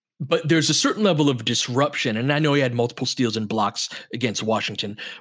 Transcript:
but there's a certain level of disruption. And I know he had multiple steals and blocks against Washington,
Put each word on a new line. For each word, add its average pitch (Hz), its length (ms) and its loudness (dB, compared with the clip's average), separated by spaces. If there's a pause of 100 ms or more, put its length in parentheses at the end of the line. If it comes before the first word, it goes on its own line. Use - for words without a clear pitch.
(180)
but 160 300 -2
there's 160 200 4
a 151 60 2
certain 220 300 2
level 151 260 4
of 117 140 -2
disruption. 123 720 0
And 131 160 0
I 151 80 2
know 147 140 2
he 143 60 4
had 123 140 0
multiple 120 320 -2
steals 113 300 0
and 110 120 -4
blocks 107 400 -2 (240)
against 120 300 -2
Washington, 110 560 -2 (220)